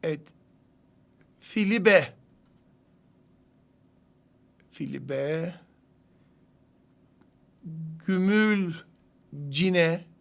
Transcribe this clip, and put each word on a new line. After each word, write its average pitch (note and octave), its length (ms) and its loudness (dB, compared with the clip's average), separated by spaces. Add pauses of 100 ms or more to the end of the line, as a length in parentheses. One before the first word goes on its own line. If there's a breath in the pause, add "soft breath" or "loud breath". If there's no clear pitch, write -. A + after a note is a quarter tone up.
Evet. D#3 180 -4 (1160)
Filibe. G3+ 720 2 (2500)
Filibe. C#3 840 -8 (2500)
Gümülcine. F3+ 2000 0 (160)